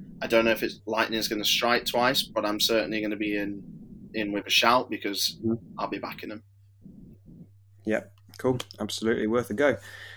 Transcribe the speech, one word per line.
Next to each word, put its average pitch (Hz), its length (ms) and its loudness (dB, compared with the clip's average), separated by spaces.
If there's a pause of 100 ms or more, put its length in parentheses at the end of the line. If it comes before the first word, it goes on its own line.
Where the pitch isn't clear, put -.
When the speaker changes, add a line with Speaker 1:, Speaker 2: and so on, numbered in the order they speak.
(220)
Speaker 1:
I 113 60 -8
don't 113 180 6
know 113 60 6
if 110 120 0
it's - 220 -4
Lightning's 110 420 0
gonna 104 180 -2
strike 120 400 2
twice, 123 380 2
but 110 220 -2
I'm 104 140 0
certainly 107 420 2
gonna 104 140 -2
be 104 220 -2
in, 101 240 -4 (520)
in 107 180 -2
with 101 160 -2
a - 40 -10
shout 120 380 6
because - 560 -2
Speaker 2:
Mm. 113 140 2 (180)
Speaker 1:
I'll 104 120 -2
be 98 100 -4
backing - 300 -10
them. 107 140 -10 (1400)
Speaker 2:
Yeah, 107 160 0 (360)
cool. 127 200 0 (220)
Absolutely 110 480 0
worth 117 220 0
a 110 40 -2
go. 135 240 2 (400)